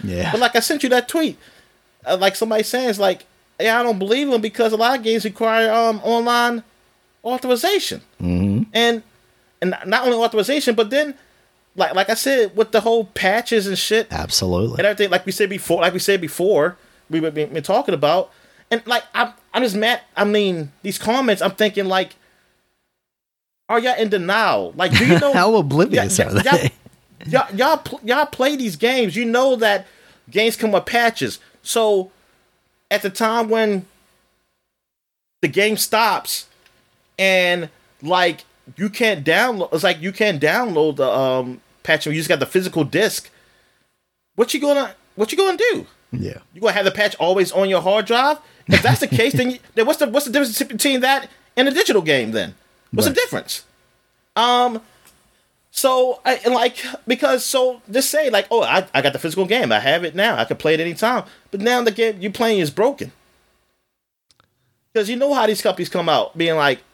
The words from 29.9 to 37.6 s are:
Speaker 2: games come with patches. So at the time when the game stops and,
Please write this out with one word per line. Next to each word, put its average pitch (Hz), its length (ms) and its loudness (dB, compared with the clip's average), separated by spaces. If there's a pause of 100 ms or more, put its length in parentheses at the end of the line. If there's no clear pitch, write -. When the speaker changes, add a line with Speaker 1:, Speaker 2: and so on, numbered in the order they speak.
Speaker 2:
games 220 260 0
come 220 160 0
with 185 120 2
patches. 226 540 -2 (240)
So 208 480 0 (800)
at 202 100 0
the 202 80 -6
time 220 400 -2
when 214 380 0 (1500)
the 165 80 0
game 202 300 0
stops - 680 -2 (720)
and, 180 520 2 (320)